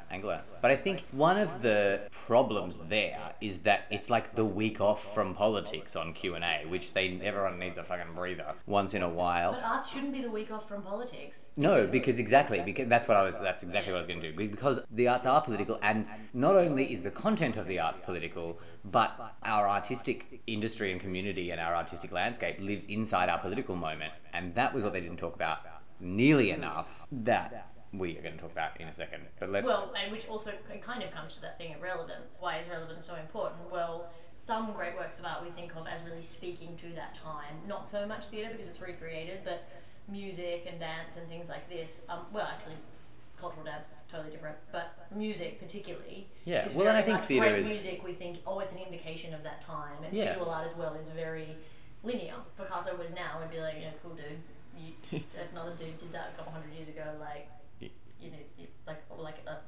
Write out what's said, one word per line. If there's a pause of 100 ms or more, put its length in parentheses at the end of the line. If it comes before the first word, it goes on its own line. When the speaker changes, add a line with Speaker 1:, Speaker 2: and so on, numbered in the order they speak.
(100)
Speaker 1:
angle
on
it. (160)
But
I
think
one
of
the (100)
problems (100)
there
is
that
it's
like
the
week
off
from
politics
on
Q
and
A,
which
they,
everyone
needs
a
fucking
breather (120)
once
in
a
while.
Speaker 2:
But
arts
shouldn't
be
the
week
off
from
politics. (120)
Speaker 1:
No,
Speaker 2:
Because
Speaker 1:
because
exactly,
because
that's
what
I
was,
that's
exactly
what
I
was
gonna
do. (140)
Because (100)
the
arts
are
political,
and (260)
not
only
is
the
content
of
the
arts
political, (260)
but
our
artistic
industry
and
community
and
our
artistic
landscape
lives
inside
our
political
moment. (200)
And
that
was
what
they
didn't
talk
about (400)
nearly
enough
that (260)
we
are
gonna
talk
about
in
a
second. (160)
But
let's
Speaker 2:
Well, (100)
and
which
also (160)
k-,
kind
of
comes
to
that
thing
of
relevance.
Why
is
relevance
so
important?
Well, (280)
some
great
works
of
art
we
think
of
as
really
speaking
to
that
time. (140)
Not
so
much
theatre
because
it's
recreated,
but (400)
music
and
dance
and
things
like
this.
Um, (120)
well,
actually, (640)
cultural
dance, (140)
totally
different, (160)
but
music
particularly (180)
Speaker 1:
Yeah,
Speaker 2:
is
Speaker 1:
well,
and
I
Speaker 2:
very
Speaker 1:
think
Speaker 2:
much
Speaker 1:
theatre
Speaker 2:
great
Speaker 1:
is
Speaker 2:
music,
we
think,
"Oh,
it's
an
indication
of
that
time,"
and
Speaker 1:
Yeah.
Speaker 2:
visual
art
as
well
is
very (460)
linear. (200)
Picasso
was
now,
we'd
be
like,
"Yeah, (120)
cool,
dude. (680)
You, (160)
Speaker 1:
<laughs>
Speaker 2:
another
dude
did
that
a
couple
hundred
years
ago, (160)
like, (320)
Speaker 1:
Y- (300)
Speaker 2:
you
know, (200)
you, (180)
like, (160)
like, (100)
uh, (120)